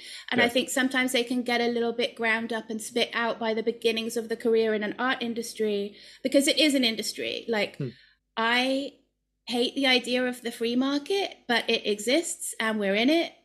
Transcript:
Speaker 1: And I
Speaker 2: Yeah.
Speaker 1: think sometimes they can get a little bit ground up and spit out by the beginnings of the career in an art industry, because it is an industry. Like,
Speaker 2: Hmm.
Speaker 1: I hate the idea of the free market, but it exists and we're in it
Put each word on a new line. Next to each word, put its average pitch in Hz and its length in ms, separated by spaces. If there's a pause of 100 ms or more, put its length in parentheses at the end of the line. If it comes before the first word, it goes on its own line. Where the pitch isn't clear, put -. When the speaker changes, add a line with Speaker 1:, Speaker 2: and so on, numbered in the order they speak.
(300)
Speaker 1:
And 247 100
I 240 40
Speaker 2:
Yeah. 240 60
Speaker 1:
think 254 200
sometimes 254 420
they 240 120
can 247 180
get 240 180
a 240 80
little 233 240
bit 233 220
ground 226 380
up 220 180
and 220 120
spit - 300
out 226 280
by 226 140
the 220 80
beginnings 226 540
of 220 120
the 226 80
career 226 380
in 208 100
an 202 140
art 254 240
industry, 214 760 (260)
because 277 240
it - 120
is 302 160
an 262 100
industry. 143 640
Like, 208 280
Speaker 2:
Hmm. 135 120 (480)
Speaker 1:
I 254 560 (540)
hate 240 280
the 269 120
idea 247 400
of 247 160
the 233 80
free 233 260
market, 285 580 (140)
but 226 220
it 226 160
exists 226 720
and 220 180
we're 196 160
in 233 140
it 330 240 (120)